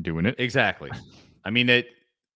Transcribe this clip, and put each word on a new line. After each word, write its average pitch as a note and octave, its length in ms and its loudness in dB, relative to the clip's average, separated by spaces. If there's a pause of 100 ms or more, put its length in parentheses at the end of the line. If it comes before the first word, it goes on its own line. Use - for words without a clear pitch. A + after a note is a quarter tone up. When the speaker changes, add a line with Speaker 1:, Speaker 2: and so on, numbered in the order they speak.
Speaker 1:
doing E2 240 -2
it. B2 120 0
Speaker 2:
Exactly. A2+ 520 -2 (280)
Speaker 1:
<laughs> - 260 -20
Speaker 2:
I F#2+ 60 -6
mean, B2 180 2
it, B2 200 4 (480)